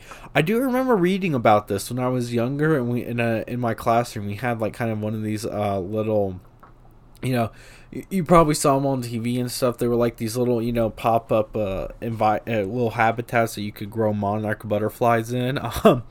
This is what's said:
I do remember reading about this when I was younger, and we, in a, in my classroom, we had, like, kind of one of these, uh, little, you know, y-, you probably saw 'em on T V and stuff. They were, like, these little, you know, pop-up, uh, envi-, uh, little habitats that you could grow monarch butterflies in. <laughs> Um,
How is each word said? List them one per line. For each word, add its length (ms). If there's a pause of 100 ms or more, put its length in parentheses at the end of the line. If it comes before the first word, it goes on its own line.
(340)
I 80
do 200
remember 340
reading 380
about 340
this 220
when 100
I 80
was 260
younger, 440
and 120
we, 140
in 160
a, 280
in 120
my 140
classroom, 540
we 80
had, 260
like, 120
kind 180
of 100
one 120
of 100
these, 220
uh, 340
little, 600 (840)
you 120
know, 180 (400)
y-, 180
you 140
probably 300
saw 240
'em 80
on 160
T 160
V 220
and 120
stuff. 260
They 100
were, 80
like, 220
these 200
little, 240
you 100
know, 180
pop-up, 680
uh, 320 (120)
envi-, 460
uh, 180
little 260
habitats 640
that 60
you 120
could 160
grow 240
monarch 520
butterflies 680
in. 300
<laughs> 200
Um, 280